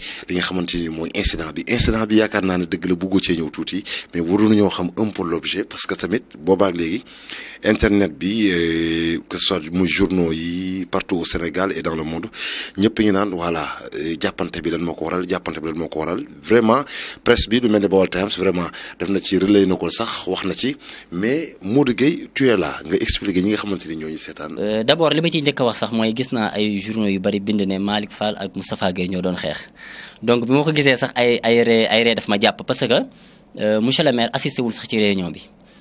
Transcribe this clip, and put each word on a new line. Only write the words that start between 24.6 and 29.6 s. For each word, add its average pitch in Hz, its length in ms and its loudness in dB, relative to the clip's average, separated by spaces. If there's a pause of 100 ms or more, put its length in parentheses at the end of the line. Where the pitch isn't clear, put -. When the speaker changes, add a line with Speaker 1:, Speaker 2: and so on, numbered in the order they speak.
Speaker 2:
d'abord, 151 280 2
li 147 100 0
ma 170 80 0
ciy 165 140 0
njëkk 143 180 -2
a 131 80 2
wax 107 140 -2
sax 107 100 -4
mooy 113 240 0
gis 127 160 -4
naa 110 240 0
ay 104 240 0
journaux 110 280 -2
yu 98 120 0
bari 101 200 0
bind 104 200 0
ne 95 180 -2
Malick 101 320 -2
Fall 107 280 -4
ak 98 180 -10
Moustapha 95 360 -2
Gueye 90 160 -4
ñoo 92 120 -4
doon 90 160 -2
xeex. 78 220 -6 (640)